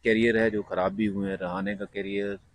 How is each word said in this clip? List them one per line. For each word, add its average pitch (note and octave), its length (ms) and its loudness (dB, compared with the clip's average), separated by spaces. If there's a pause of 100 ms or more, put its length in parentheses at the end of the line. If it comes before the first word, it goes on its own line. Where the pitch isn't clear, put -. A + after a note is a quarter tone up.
कैरियर A2+ 340 4
है A2+ 140 4
जो G#2 120 -2
ख़राब F#2 300 0
भी G#2+ 120 0
हुए G2 240 -2
हैं। F#2+ 80 -4
रहाणे F#2+ 380 -4
का G2 100 -8
कैरियर G2+ 540 -4 (160)